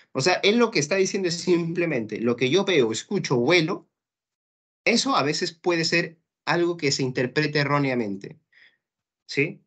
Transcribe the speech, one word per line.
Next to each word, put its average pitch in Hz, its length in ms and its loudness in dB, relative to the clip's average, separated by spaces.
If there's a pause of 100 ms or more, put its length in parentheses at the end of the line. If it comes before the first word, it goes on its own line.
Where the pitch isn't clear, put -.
(140)
O 135 80 -2
sea, 180 220 4
él 208 140 4
lo 226 140 2
que 180 80 -2
está 147 160 -2
diciendo 190 340 0
es 165 60 -4
simplemente 165 840 -2
lo 120 140 2
que 131 140 0
yo 190 160 2
veo, 147 260 2
escucho, 156 460 -4
huelo, 165 500 2 (1000)
eso 233 300 2
a 147 80 2
veces 160 300 -2
puede 170 320 0
ser - 340 -2 (260)
algo 170 320 0
que 147 140 0
se 139 120 0
interprete 139 560 -2
erróneamente, 131 800 -2 (880)
¿sí? 160 400 -4